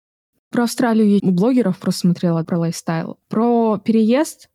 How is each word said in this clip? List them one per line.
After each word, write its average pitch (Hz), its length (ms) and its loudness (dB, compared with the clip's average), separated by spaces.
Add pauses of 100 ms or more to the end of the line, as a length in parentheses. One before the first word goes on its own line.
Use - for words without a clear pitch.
(520)
Про 240 140 0
Австралию 226 440 0
я 202 140 4
у 190 80 0
блогеров 202 480 0
просто - 220 -4
смотрела, 170 420 0
про 170 160 -4
лайфстайл. 165 580 -6 (100)
Про 226 560 0
переезд — 226 720 0